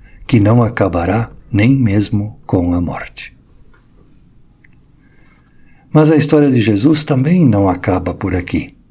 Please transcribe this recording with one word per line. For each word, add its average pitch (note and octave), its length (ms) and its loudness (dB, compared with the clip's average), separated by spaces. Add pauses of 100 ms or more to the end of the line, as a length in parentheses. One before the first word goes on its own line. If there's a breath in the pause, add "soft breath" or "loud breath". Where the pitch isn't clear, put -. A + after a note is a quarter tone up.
(260 soft breath)
que A#2 140 2
não A2+ 240 4
acabará F#2+ 680 -2 (200)
nem A2 240 2
mesmo G#2 680 -2
com F2+ 280 -2
a F2+ 60 -2
morte. - 560 -10 (2500 soft breath)
Mas D#3 180 4
a D#3+ 60 4
história D3 340 2
de A#2+ 120 2
Jesus A2+ 420 0
também D#3 420 0
não G2+ 220 2
acaba F2+ 460 -4
por F#2+ 240 -4
aqui. - 360 -6 (160)